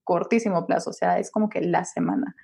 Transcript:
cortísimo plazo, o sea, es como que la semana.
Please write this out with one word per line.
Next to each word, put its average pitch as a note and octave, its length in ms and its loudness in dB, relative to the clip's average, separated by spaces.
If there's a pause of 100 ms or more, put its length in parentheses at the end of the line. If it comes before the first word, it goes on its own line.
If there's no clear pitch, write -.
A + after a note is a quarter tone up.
cortísimo F#3 640 0
plazo, E3+ 240 0
o - 20 -10
sea, F3+ 260 0
es G3 120 -4
como G#3+ 180 0
que - 140 -4
la F3 220 2
semana. G3 600 -2